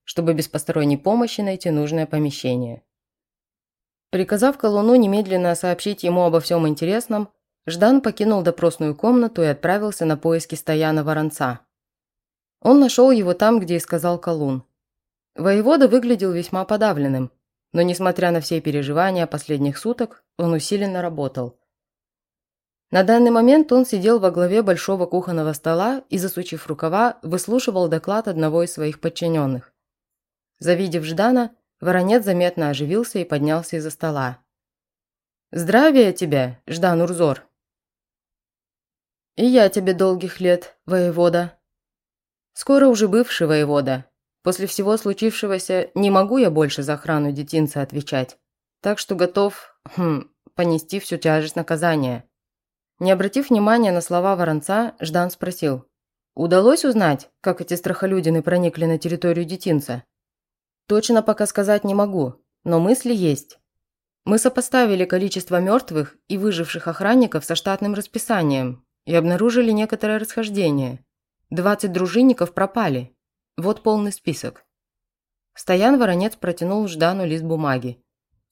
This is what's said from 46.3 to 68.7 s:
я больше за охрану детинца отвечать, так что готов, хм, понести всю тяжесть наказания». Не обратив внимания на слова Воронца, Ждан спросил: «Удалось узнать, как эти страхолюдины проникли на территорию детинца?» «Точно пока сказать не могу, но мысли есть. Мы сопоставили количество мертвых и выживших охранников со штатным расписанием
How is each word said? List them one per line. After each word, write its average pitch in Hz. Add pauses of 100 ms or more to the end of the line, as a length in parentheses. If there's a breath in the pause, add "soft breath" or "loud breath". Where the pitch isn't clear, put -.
я 220
больше 151
за 143
охрану 147
детинца 147
отвечать, 139 (420)
так 208
что -
готов, 190 (200)
хм, 165 (240)
понести 170
всю -
тяжесть 156
наказания». 156 (720)
Не 185
обратив 202
внимания 214
на 175
слова 180
Воронца, 175
Ждан 175
спросил: 156 (480)
«Удалось 185
узнать, 202 (100)
как 180
эти -
страхолюдины 180
проникли 170
на 165
территорию 170
детинца?» 151 (840)
«Точно 214
пока 214
сказать 208
не 196
могу, 190 (300)
но 170
мысли 233
есть. 165 (680)
Мы 214
сопоставили 233
количество 185
мертвых 185 (100)
и 202
выживших 170
охранников 196
со 165
штатным 202
расписанием 151 (220)